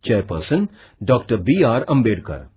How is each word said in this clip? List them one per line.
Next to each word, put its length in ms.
Chairperson, 640
Doctor 340
B 260
R 220
Ambedkar. 720